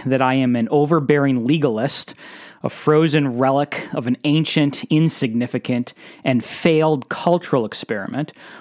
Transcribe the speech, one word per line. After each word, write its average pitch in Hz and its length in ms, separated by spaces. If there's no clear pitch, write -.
that 131 160
I 131 140
am 131 200
an 117 160
overbearing 143 760
legalist, 135 680
a 135 60
frozen 151 720
relic 135 560
of 120 120
an 120 180
ancient, 151 600
insignificant, 123 1120
and 127 200
failed 156 640
cultural 170 560
experiment, 110 680